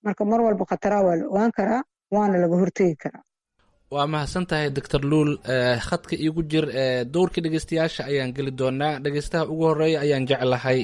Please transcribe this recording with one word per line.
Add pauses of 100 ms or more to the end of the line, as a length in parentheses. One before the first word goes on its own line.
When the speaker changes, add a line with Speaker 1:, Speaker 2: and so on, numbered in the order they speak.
Speaker 1:
Marka
mar
walba
khataraha
waa
la
ogaan
karaa, (300)
waana
laga
hortagi
karaa. (680)
Speaker 2:
Waa
mahadsan
tahay,
Doctor
Luul. (140)
Eh,
khadka
iigu
jir,
eh,
dowrka
dhegeystayaasha
ayaan
geli
doonaa.
Dhegeystaha
ugu
horreeya
ayaan
jeclahay